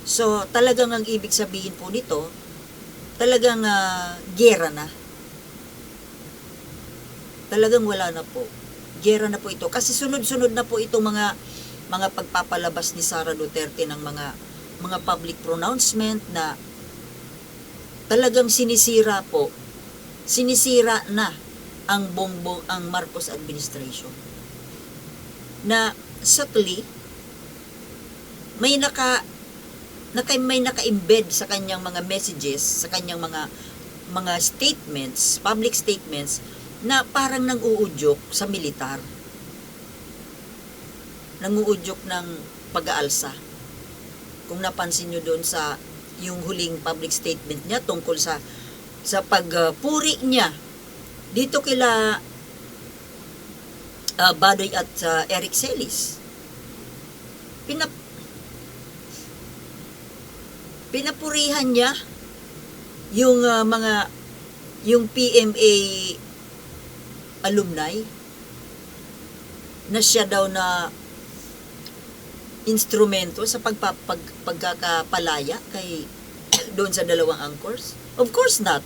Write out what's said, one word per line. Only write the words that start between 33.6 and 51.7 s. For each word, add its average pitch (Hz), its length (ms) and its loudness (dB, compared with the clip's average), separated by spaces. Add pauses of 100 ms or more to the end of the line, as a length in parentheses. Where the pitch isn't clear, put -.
mga 180 280 0
statements, - 1000 0
public 220 360 2
statements, 156 640 -2 (440)
na 262 240 4
parang 262 360 2
nang-uudyok 208 720 4 (120)
sa - 160 0
militar. 143 560 -4 (2500)
Nang-uudyok 196 640 2
ng 180 220 -4 (460)
pag-aalsa. 151 600 0 (1120)
Kung 175 160 -6
napansin 175 480 -2
nyo 170 160 -2
doon 160 160 2
sa 151 360 -2 (460)
yung 180 240 -6
huling 170 320 -2
public 160 320 -4
statement 151 560 -2
niya 214 160 0
tungkol 170 320 -2
sa, 156 240 0 (640)
sa 196 160 2
pagpuri 190 1040 2
niya 254 240 6 (880)
dito 269 240 4
kila, 240 560 4 (2000)